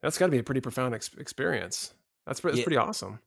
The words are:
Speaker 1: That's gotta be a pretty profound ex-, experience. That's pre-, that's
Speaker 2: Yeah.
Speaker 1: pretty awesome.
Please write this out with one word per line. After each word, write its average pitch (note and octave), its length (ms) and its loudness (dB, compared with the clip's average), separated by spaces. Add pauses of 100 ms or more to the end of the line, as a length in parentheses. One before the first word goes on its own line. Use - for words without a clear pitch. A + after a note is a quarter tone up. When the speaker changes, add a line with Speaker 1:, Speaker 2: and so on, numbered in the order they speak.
Speaker 1:
That's D3 160 0
gotta F3+ 120 6
be C#3 60 6
a A#2 60 4
pretty C3 180 0
profound B2+ 320 0
ex-, - 240 -6
experience. B2 760 -4 (320)
That's - 120 -6
pre-, E3+ 120 0
that's A#2+ 80 2
Speaker 2:
Yeah. A#2+ 60 0
Speaker 1:
pretty D#3+ 120 2
awesome. A2 500 -2